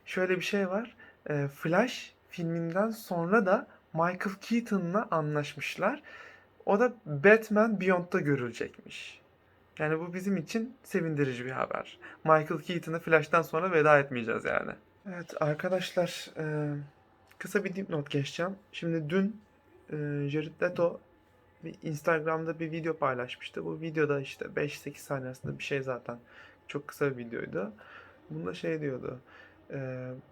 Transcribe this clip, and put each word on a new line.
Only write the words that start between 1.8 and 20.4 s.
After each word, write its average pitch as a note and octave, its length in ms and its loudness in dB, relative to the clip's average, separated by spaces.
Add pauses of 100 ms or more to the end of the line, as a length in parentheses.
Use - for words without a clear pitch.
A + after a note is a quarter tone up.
filminden E3+ 600 0
sonra F#3+ 560 2
da G#3+ 220 4 (260)
Michael F3+ 480 0
Keaton'la G#3+ 680 0
anlaşmışlar. D3+ 920 0 (600)
O G3+ 140 6
da B3 140 4 (120)
Batman G#3 760 6
Beyond'da F#3 380 2
görülecekmiş. B2 1000 -2 (580)
Yani D#3 200 0
bu F3 140 -6
bizim F#3+ 240 0
için A3+ 460 -4
sevindirici C#3+ 600 0
bir C3 60 -6
haber. - 480 -4 (240)
Michael D#3 380 4
Keaton'a E3 380 -4
Flash'tan D#3+ 420 4
sonra E3 300 0
veda D3+ 280 8
etmeyeceğiz A#2+ 460 -2
yani. - 260 0 (340)
Evet F3 360 -8
arkadaşlar, F3 960 0
e, D3+ 380 -2 (600)
kısa F#3+ 260 -2
bir F#3+ 120 -6
dipnot F3 340 -4
geçeceğim. E3+ 460 -2 (160)
Şimdi E3 380 -4
dün, G3 320 2 (480)
e, - 60 -6 (340)
Jared D#3 320 -4